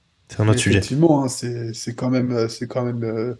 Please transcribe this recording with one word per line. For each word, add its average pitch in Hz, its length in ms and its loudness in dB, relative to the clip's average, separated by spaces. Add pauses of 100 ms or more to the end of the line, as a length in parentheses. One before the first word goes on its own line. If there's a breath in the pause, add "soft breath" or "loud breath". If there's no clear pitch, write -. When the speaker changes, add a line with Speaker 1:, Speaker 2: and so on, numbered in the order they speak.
(300)
Speaker 1:
c'est - 100 -18
un 107 80 4
autre 110 120 4
sujet. 101 180 4
Speaker 2:
Effectivement, 139 480 4
hein, - 20 -2
c'est, 120 460 -6
c'est 117 220 -8
quand 127 140 -2
même, 127 220 0
euh, 117 160 2
c'est 113 180 -8
quand 123 200 -4
même, 120 180 -4
euh, 113 360 -4